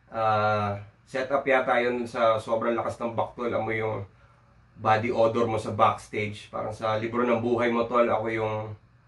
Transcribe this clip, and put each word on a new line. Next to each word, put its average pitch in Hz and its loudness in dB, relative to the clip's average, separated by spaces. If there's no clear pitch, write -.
Ah, 107 0
set - -6
up 131 0
yata 131 2
yun 123 0
sa 113 2
sobrang 117 0
lakas 120 -2
ng 117 -4
baktol, 117 -4
amoy 110 -2
yung 104 -4
body 110 2
odor 117 2
mo 113 0
sa 110 -6
backstage. 104 0
Parang 113 -6
sa 110 -2
libro 120 0
ng 113 2
buhay 120 2
mo, 117 2
tol, 120 2
ako 110 0
yung 110 -2